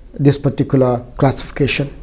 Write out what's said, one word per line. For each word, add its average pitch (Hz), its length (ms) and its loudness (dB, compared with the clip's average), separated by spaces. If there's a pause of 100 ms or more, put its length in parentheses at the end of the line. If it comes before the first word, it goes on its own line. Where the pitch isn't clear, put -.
(140)
this 139 240 4
particular 127 680 0 (140)
classification. 139 720 0 (120)